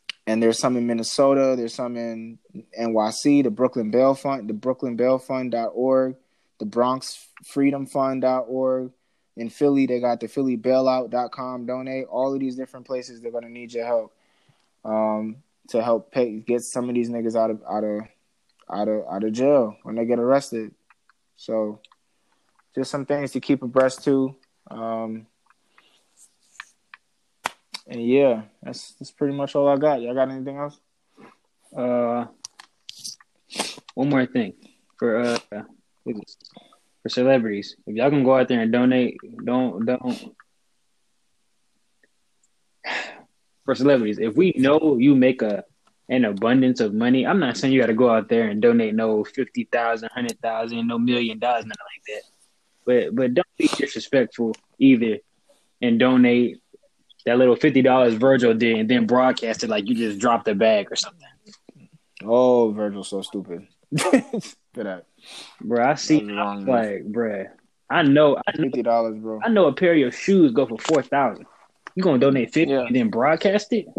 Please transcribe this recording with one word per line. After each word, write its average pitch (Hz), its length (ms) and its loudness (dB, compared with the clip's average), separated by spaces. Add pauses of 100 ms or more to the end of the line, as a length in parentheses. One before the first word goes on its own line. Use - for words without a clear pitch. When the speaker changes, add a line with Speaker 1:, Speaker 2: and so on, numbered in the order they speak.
(260)
Speaker 1:
and 110 160 0
there's 113 160 4
some 127 180 0
in 120 100 -2
Minnesota, 135 720 2
there's 117 180 -6
some 123 220 -8
in 113 420 -12 (360)
N 117 180 -4
Y 110 180 2
C, 143 320 2
the 123 80 0
Brooklyn 117 400 -2
Bail 131 240 4
Fund, 131 340 -6
the 110 60 -6
brooklyn 127 420 -6
bail 127 220 2
fund 127 340 -6
dot 117 220 -2
org, 131 420 0 (420)
the 110 80 -10
Bronx 123 600 -4 (180)
freedom 139 420 -2
fund 135 360 -4
dot 127 260 0
org. 131 440 -2 (420)
In 113 140 -10
Philly, 139 380 2
they 123 120 -2
got 120 220 -2
the 113 80 -8
Philly 131 300 -4
bailout 127 520 0
dot 120 220 -4
com 127 320 -10
donate. 131 420 -8
All 135 280 -2
of 135 60 -4
these 131 140 -4
different 127 320 -14
places, 123 340 -10
they're 117 120 -12
gonna 117 160 -8
need 120 240 -16
your 117 140 -6
help, 113 280 -2 (680)
um, 110 520 -2 (320)
to 113 140 -2
help 117 300 -2
pay, 117 280 -2
get 120 220 -4
some 123 280 -6
of 120 40 -4
these 120 140 -2
niggas 113 260 -4
out 113 160 0
of, 107 180 -8
out 107 140 -4
of, 107 200 -4 (680)
out 104 180 -4
of, 107 220 -2
out 98 140 -6
of 110 80 -2
jail 127 420 2 (100)
when 113 120 -10
they 117 80 -2
get 120 140 0
arrested. 120 540 -2 (640)
So, 107 440 -6 (960)
just 131 140 -4
some 139 160 -8
things 143 260 -4
to 127 80 -6
keep 135 220 0
abreast 131 420 0
to. 135 320 0 (340)
Um, 113 560 -8 (2500)
and 117 200 -8
yeah, 127 360 4 (200)
that's, - 300 -16
that's - 180 -20
pretty 139 240 -4
much 139 220 -6
all 139 120 2
I 139 80 4
got. 139 260 0
Y'all 120 120 -6
got 131 160 0
anything 135 280 -10
else? 143 200 -10 (1000)
Speaker 2:
Uh, 120 500 -2 (1700)
one - 160 -2
more 127 160 2
thing 120 280 -4 (440)
for, 113 200 0
uh, 120 200 -2 (1600)
for 107 60 -8
celebrities. 117 640 0 (120)
If 107 100 -10
y'all 123 140 2
can 143 140 2
go 131 140 4
out 127 100 2
there 123 120 0
and 113 120 0
donate, 127 460 2 (260)
don't, 120 400 -2
don't. 127 500 -6 (2500)
<sighs> - 80 -8 (720)
For 131 120 -2
celebrities, 123 420 2
if 110 160 -2
we 175 220 4
know 143 420 4
you 139 160 6
make 131 260 4
a, 104 220 -2 (460)
an 123 160 2
abundance 120 560 2
of 107 140 -2
money, 123 300 2
I'm 190 140 2
not 123 180 -2
saying 135 160 0
you 131 80 4
gotta 113 140 2
go 123 160 4
out 110 180 2
there 117 200 2
and 104 120 -4
donate 117 320 4
no 110 300 0
fifty 120 480 -6
thousand, 117 420 -2
hundred 120 280 -8
thousand, 117 480 -4
no 117 100 -4
million 117 400 0
dollars, 117 280 -2
nothing 107 120 -14
like - 300 -20
that. 107 140 -12 (640)
But, 247 300 2
but 254 200 0
don't 180 120 0 (100)
be 311 120 2
disrespectful 117 880 -2 (240)
either 117 380 4 (640)
and 117 200 2
donate 123 600 4 (640)
that 120 140 2
little 127 160 6
fifty 135 280 4
dollars 127 320 4
Virgil 123 380 4
did 113 260 2
and 110 120 0
then 120 160 2
broadcast 120 560 0
it 110 80 -4
like 104 180 -4
you 123 60 0
just 110 240 -4
dropped 117 300 0
a 104 80 0
bag 107 340 2
or - 60 -10
something. - 280 -8 (1000)
Speaker 1:
Oh, 120 480 4
Virgil's 104 380 -6
so 98 120 -6
stupid. 92 460 -12 (120)
<laughs> - 200 -6
For - 800 -2
that. 95 220 -10 (560)
Speaker 2:
Bro, 117 260 0
I 147 80 2
see, 151 240 2
Speaker 1:
That 107 80 -4
was 104 80 -10
wrong 101 320 -6
Speaker 2:
like, 110 380 0
Speaker 1:
move. 104 80 -10
Speaker 2:
bro, 107 320 -4 (440)
I 165 140 2
know, 143 360 6
I 151 200 -6
know, 156 60 0
Speaker 1:
Fifty 127 180 -4
dollars, 113 360 0
bro. 110 220 -10
Speaker 2:
I 233 100 -2
know 196 160 6
a 127 60 4
pair 170 200 2
of 160 60 4
your 127 120 2
shoes 180 400 4
go 127 160 2
for 113 120 -8
four - 260 2
thousand. - 420 -2 (480)
You 185 80 -2
gonna 156 160 4
donate 135 360 2
fifty 156 180 2
Speaker 1:
Yeah. 127 140 0
Speaker 2:
and 120 100 0
then 113 140 2
broadcast 147 640 0
it? 208 100 0 (140)